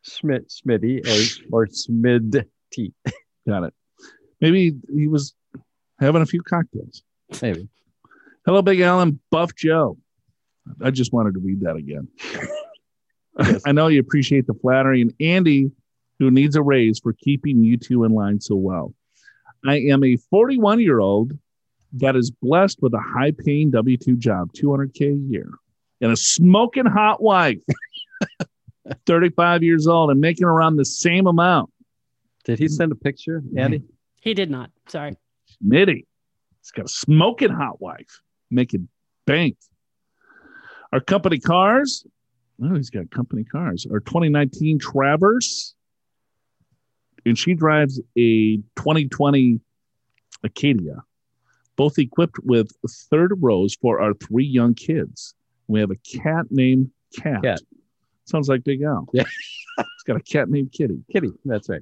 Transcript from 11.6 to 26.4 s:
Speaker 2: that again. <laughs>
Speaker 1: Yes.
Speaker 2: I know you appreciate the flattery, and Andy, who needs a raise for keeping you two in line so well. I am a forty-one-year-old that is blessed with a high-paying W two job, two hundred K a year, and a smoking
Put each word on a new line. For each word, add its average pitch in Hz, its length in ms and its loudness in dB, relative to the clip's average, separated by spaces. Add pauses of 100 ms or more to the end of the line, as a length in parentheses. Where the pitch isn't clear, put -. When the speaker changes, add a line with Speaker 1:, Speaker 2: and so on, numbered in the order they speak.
Speaker 2:
that 82 140 -4
again. 73 320 -10 (260)
<laughs> - 140 -12 (920)
Speaker 1:
Yes. - 260 2
Speaker 2:
I 143 100 0
know 156 160 4
you 147 100 6
appreciate 135 480 0
the 139 80 -2
flattery, 131 460 2
and 117 200 0
Andy, 156 500 2 (460)
who 131 140 2
needs 139 260 4
a 151 60 2
raise 123 360 2
for 113 140 -4
keeping 139 500 0
you 117 140 4
two 120 280 0
in 110 60 2
line 104 300 0
so 104 140 -4
well. 92 380 -4 (720)
I 139 120 2
am 139 260 2
a 123 140 4 (140)
forty-one-year-old 180 1040 2 (560)
that 131 240 0
is 123 140 0
blessed 175 500 0
with 120 140 0
a 101 40 -4
high-paying 147 720 -2
W 123 260 2
two 123 200 0
job, 104 360 -2
two 143 180 -2
hundred 139 240 -4
K 143 140 -2
a 143 40 0
year, 135 380 -6 (500)
and 113 100 0
a 113 60 0
smoking 220 680 4